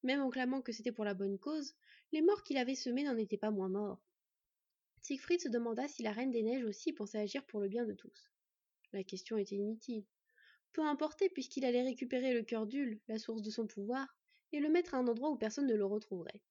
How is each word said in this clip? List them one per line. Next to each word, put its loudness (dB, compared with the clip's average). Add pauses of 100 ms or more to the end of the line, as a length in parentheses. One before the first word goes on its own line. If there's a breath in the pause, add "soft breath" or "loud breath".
Même 2
en 2
clamant 0
que -6
c'était -4
pour -2
la 0
bonne -2
cause, -6 (360 loud breath)
les 2
morts 6
qu'il -2
avait 2
semés 0
n'en 2
étaient 0
pas 0
moins 0
morts. -2 (960)
Siegfried 0
se -4
demanda 0
si -8
la 0
Reine -2
des 2
Neiges 2
aussi -2
pensait -4
agir -2
pour -4
le 0
bien 0
de -4
tous. -20 (600)
La -4
question -4
était -2
inutile. -4 (680 soft breath)
Peu 0
importait 2
puisqu'il -4
allait 4
récupérer 0
le 2
cœur 0
d'Hul, -2
la -4
source -4
de -4
son -2
pouvoir, -4 (340 soft breath)
et -2
le 4
mettre 4
à 4
un 4
endroit 2
où 0
personne 0
ne 4
le 4
retrouverait. -4